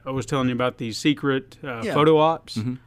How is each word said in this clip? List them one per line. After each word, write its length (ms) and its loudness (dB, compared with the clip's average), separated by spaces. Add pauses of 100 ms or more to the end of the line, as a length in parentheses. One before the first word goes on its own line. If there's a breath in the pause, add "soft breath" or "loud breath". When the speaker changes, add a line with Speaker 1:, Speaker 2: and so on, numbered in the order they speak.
Speaker 1:
I 60 -8
was 160 -6
telling 220 -2
you 60 -2
about 240 -2
the 140 -8
secret, 720 -2
uh, 200 -10
Speaker 2:
Yeah. 100 -4
Speaker 1:
photo 240 6
ops. 400 0
Speaker 2:
Mm-hmm. 160 -4 (120)